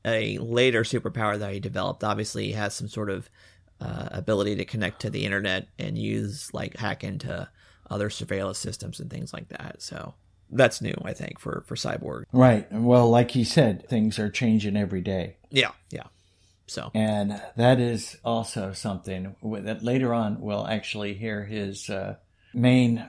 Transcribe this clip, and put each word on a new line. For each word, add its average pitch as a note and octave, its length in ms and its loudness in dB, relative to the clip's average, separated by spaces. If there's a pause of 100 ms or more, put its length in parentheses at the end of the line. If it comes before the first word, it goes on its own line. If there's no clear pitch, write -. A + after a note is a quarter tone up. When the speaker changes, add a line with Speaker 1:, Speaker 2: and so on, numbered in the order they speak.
Speaker 1:
a G#2+ 340 0
later A#2 440 4
superpower G#2+ 560 -2
that G2+ 140 -6
he G2+ 80 -6
developed. F#2+ 440 -4
Obviously, G#2+ 420 -2
he G#2 60 -4
has G#2 220 -4
some - 140 -8
sort G#2 220 -6
of, F#2+ 180 -6 (540)
uh, - 300 -8
ability G2+ 440 0
to F#2+ 80 -4
connect G#2 380 -4
to G#2+ 80 -4
the G#2 160 -2
internet G2 420 -2 (100)
and G#2+ 200 -6
use, G#2+ 560 -4
like, - 240 -8
hack G#2 260 -4
into G2 420 -8 (440)
other G#2 180 -2
surveillance F#2+ 480 -4
systems - 420 -8
and - 120 -10
things - 240 -10
like - 160 -12
that. - 320 -14
So - 320 -12 (360)
that's B2 300 4
new, A2 140 -4 (100)
I - 80 -8
think, - 260 -4
for, - 280 -8
for - 80 -10
Cyborg. - 580 -6
Speaker 2:
Right. B2+ 400 8
Well, A#2+ 380 8
like A#2+ 220 6
he A#2+ 120 4
said, A2 420 4
things A2 320 2
are G#2+ 120 -2
changing G#2+ 480 2
every F#2+ 240 0
day. F#2 340 -4 (140)
Speaker 1:
Yeah, C3 220 2 (180)
yeah. - 140 -12 (600)
So. - 280 -10
Speaker 2:
And G#2 480 0 (140)
that B2 220 6
is A#2+ 460 -2
also A2+ 480 -2
something F#2+ 720 -6
w-, G#2+ 220 -6
that A2 200 -6
later B2 300 2
on A2 260 -2
we'll G#2 260 -4
actually G#2 460 -4
hear G#2 320 -6
his, G2+ 460 -8
uh, G2 240 -6 (400)
main B2 540 4